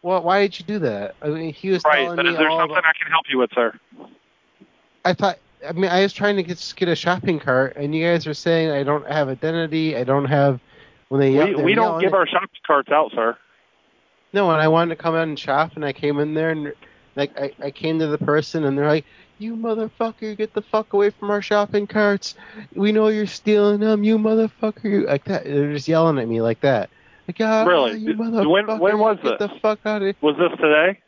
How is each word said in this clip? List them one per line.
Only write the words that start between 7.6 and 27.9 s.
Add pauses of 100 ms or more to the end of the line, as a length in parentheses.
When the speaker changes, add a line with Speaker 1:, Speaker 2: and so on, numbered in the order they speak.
Speaker 1:
and
you
guys
are
saying
I
don't
have
identity,
I
don't
have, (500)
when
they
Speaker 2:
We,
Speaker 1:
yell,
they're
Speaker 2:
we
don't
Speaker 1:
yelling
Speaker 2:
give
Speaker 1:
at
Speaker 2:
our
shopping (180)
carts
out,
sir. (960)
Speaker 1:
No,
and
I
wanted
to
come
in
and
shop,
and
I
came
in
there,
and, (440)
like,
I, (100)
I
came
to
the
person,
and
they're
like, (360)
"You
motherfucker,
get
the
fuck
away
from
our
shopping
carts! (380)
We
know
you're
stealing
them,
you
motherfucker."
You,
like
that.
They're
just
yelling
at
me
like
that. (380)
Like,
"Ah,
Speaker 2:
Really?